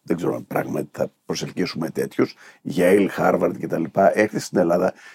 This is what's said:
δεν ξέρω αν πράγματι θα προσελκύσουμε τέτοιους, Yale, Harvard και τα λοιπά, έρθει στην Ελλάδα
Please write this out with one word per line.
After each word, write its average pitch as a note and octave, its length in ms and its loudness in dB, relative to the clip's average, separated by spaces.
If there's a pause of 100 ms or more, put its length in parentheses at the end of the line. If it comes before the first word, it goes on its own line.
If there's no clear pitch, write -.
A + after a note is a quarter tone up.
δεν E2 140 -4
ξέρω E2+ 180 -4
αν A#1+ 120 -10
πράγματι - 460 -6
θα - 180 -4 (160)
προσελκύσουμε E2 640 -6
τέτοιους, C#2 440 -2 (420)
Yale, F#2 320 4 (100)
Harvard F2+ 400 2
και - 80 -8
τα E2 120 -4
λοιπά, F#2 400 2
έρθει G#2+ 200 0
στην - 200 -4
Ελλάδα F2+ 340 2 (220)